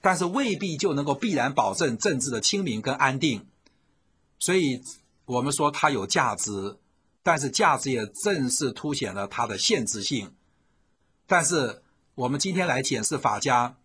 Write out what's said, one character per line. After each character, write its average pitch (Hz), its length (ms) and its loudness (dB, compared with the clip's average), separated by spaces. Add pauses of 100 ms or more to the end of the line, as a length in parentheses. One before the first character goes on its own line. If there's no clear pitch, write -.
但 185 160 4
是 175 80 0
未 208 320 0
必 165 220 -4
就 180 160 2
能 143 100 0
够 143 100 2
必 196 200 -2
然 135 180 0
保 151 220 2
证 131 240 0
政 165 200 0
治 127 120 -4
的 117 100 -4
清 196 240 0
明 110 160 -2
跟 127 140 -2
安 135 240 0
定。 127 280 -2 (920)
所 180 160 0
以 139 280 2 (440)
我 123 160 0
们 143 100 0
说 147 180 2
它 151 200 2
有 104 160 -2
价 123 280 2
值， 101 440 -6 (440)
但 165 160 4
是 135 120 -2
价 165 260 4
值 135 140 -4
也 117 160 -2
正 143 420 -2
是 123 240 -2
凸 143 220 -4
显 110 200 -4
了 101 140 -6
它 117 180 -4
的 104 120 -6
限 151 260 2
制 104 180 -6
性。 104 300 -4 (960)
但 175 180 4
是 135 380 0 (320)
我 123 120 -2
们 135 140 0
今 185 140 -2
天 180 120 0
来 135 140 2
检 120 240 -2
视 147 140 0
法 104 200 0
家 123 460 2